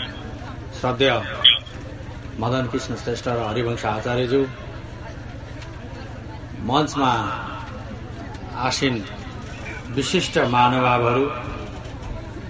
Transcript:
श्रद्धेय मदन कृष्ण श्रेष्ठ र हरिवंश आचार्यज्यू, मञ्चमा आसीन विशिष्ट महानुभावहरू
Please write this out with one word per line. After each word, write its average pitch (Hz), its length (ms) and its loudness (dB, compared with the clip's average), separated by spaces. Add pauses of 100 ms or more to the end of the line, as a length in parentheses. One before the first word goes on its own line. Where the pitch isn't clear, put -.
(800)
श्रद्धेय 123 320 4 (1300)
मदन 123 320 2
कृष्ण 117 240 -2
श्रेष्ठ 120 320 -2
र 120 100 2 (100)
हरिवंश 117 360 0
आचार्यज्यू, 123 580 2 (2250)
मञ्चमा 135 480 4 (1400)
आसीन 123 480 2 (840)
विशिष्ट 139 500 2
महानुभावहरू 123 840 8 (1300)